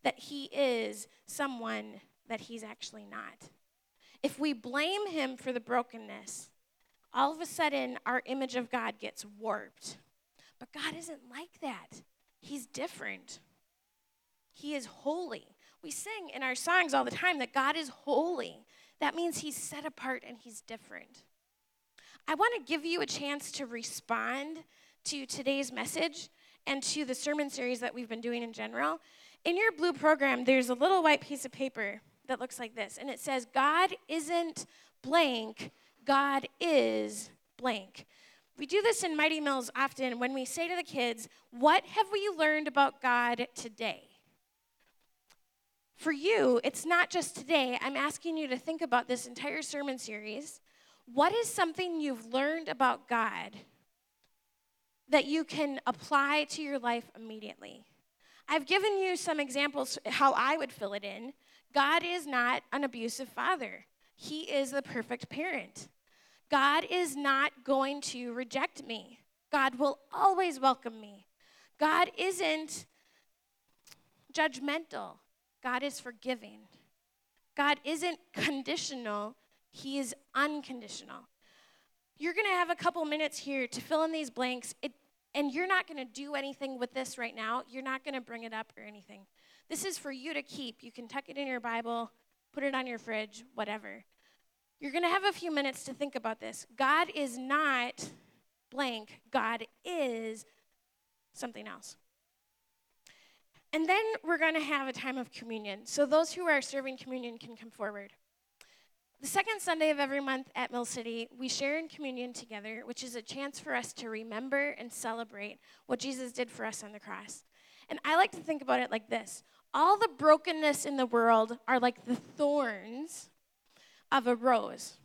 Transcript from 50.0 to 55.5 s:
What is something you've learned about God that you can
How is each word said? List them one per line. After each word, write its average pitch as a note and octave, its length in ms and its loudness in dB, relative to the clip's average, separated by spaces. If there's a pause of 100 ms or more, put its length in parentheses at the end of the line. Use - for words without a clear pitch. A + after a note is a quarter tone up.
What C#4+ 300 4
is A4+ 180 0
something F4 480 0
you've B3 260 -2
learned C#4+ 420 0
about B3+ 400 2
God A3 520 -2 (1500)
that C4+ 180 6
you D#4 180 0
can C#4+ 420 -2